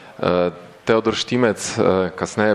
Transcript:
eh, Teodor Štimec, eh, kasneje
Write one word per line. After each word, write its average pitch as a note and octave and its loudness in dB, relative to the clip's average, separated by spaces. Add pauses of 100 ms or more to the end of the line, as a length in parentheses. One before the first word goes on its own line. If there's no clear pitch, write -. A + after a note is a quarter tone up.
(200)
eh, F2+ 0 (340)
Teodor A2+ 0
Štimec, B2 0
eh, F#2 0
kasneje G#2+ 0